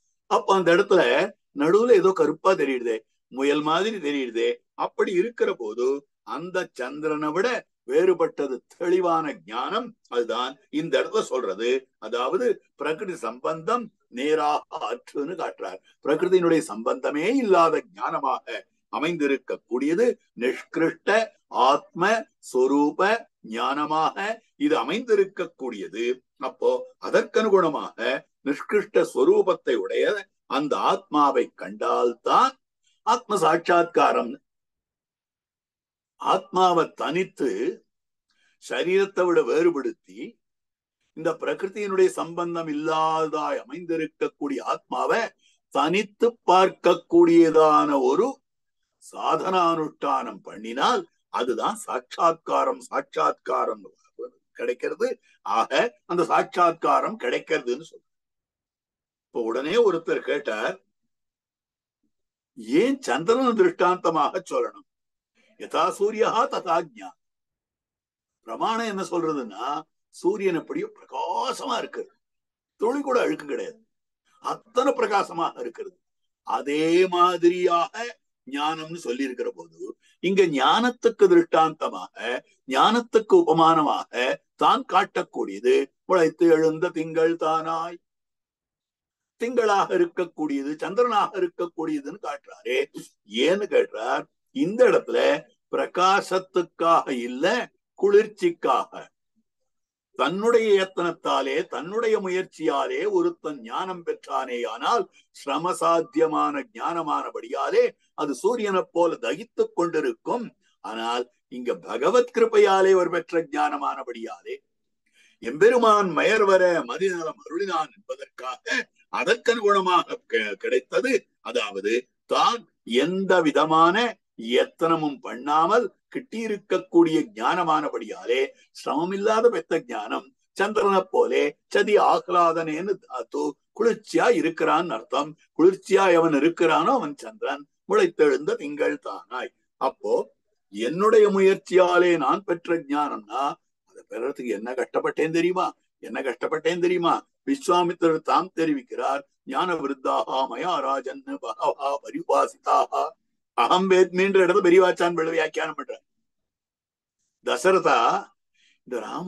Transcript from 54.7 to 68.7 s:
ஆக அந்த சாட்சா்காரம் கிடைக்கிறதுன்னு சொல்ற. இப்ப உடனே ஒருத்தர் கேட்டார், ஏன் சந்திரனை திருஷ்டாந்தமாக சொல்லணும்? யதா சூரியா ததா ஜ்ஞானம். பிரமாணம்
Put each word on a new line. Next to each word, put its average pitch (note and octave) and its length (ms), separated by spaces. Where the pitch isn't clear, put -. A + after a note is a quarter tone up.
ஆக - 260
அந்த F3 200
சாட்சா்காரம் E3 920
கிடைக்கிறதுன்னு B2+ 680
சொல்ற. - 200
இப்ப - 220
உடனே C3 360
ஒருத்தர் E3 440
கேட்டார், C#3 540
ஏன் C4 280
சந்திரனை A3+ 500
திருஷ்டாந்தமாக F3+ 920
சொல்லணும்? B2+ 440
யதா D3 320
சூரியா G#3+ 380
ததா F#3 320
ஜ்ஞானம். A#2+ 400
பிரமாணம் G3+ 440